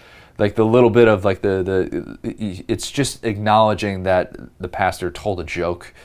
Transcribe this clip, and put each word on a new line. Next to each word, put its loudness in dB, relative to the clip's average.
like, 0
the 4
little 6
bit 6
of, 4
like, -2
the, 0
the, -10
it's -6
just -6
acknowledging 0
that 0
the -8
pastor -4
told -8
a -8
joke. -6